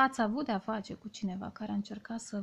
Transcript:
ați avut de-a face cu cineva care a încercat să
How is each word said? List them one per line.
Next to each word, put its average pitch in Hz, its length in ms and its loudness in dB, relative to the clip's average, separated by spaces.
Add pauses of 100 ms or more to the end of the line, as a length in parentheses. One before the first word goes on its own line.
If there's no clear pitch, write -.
ați 262 180 6
avut 233 240 4
de-a 220 140 2
face 214 360 -2
cu - 140 -10
cineva 190 420 -4
care 214 200 -6
a 208 40 0
încercat 208 460 -2
să 208 220 -4